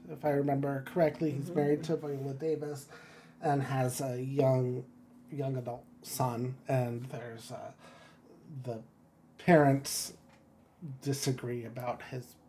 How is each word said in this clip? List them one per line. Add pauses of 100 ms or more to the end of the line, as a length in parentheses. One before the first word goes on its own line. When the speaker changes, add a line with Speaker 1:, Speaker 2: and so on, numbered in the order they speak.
(120)
Speaker 1:
if
I
remember
correctly.
He's
Speaker 2:
Mm-hmm.
Speaker 1:
married
to
Viola
Davis (540)
and
has
a
young, (480)
young
adult (180)
son, (120)
and
there's,
uh, (920)
the (580)
parents (880)
disagree
about
his (140)